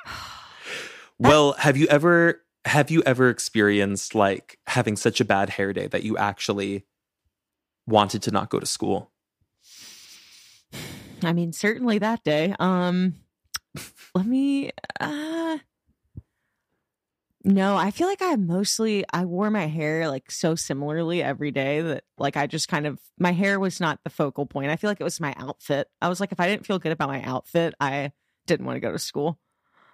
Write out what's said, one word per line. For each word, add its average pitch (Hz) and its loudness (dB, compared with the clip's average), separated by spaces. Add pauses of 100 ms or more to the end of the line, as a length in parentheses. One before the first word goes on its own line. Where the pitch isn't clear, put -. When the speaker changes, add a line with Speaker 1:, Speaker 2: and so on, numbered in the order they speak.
(1200)
Speaker 1:
Well, 143 8
have 143 4
you 151 6
ever, 170 4 (240)
have 147 4
you 160 4
ever 127 6
experienced, 104 2
like, 98 2
having 113 0
such - 0
a 120 2
bad 98 2
hair 98 -4
day 95 -4
that 95 -4
you 107 -4
actually 98 -4 (1000)
wanted 104 4
to - -2
not 101 -2
go - -2
to - -8
school? 98 -4 (2000)
Speaker 2:
I 170 0
mean, 170 0
certainly 226 0
that 220 -2
day. 156 2
Um, 180 2 (1000)
let 185 0
me, 277 0 (300)
uh, 320 -4 (1900)
no, 196 4
I 185 0
feel 330 0
like 392 -4
I 359 0
mostly, 202 0
I 175 -2
wore 185 -2
my 208 0
hair, 156 -2
like, 135 -6
so 165 0
similarly 160 -2
every 139 -4
day 139 0
that, 160 -4 (140)
like, 139 -2
I 143 0
just 156 -6
kind 151 -2
of, 147 -6 (200)
my 180 2
hair 196 0
was 190 -2
not 160 -2
the 156 -10
focal 143 -2
point. 139 -4
I 160 -2
feel 208 -2
like 202 -6
it 147 -4
was 170 -6
my 147 -4
outfit. - -4 (140)
I 175 0
was 180 -4
like, 202 -4
if 185 -4
I 175 4
didn't 208 -2
feel 196 -2
good 160 -4
about 156 -2
my 139 -6
outfit, 156 -2
I 139 -2 (340)
didn't 135 0
wanna 127 -6
go 110 -2
to - -6
school. 151 -4 (560)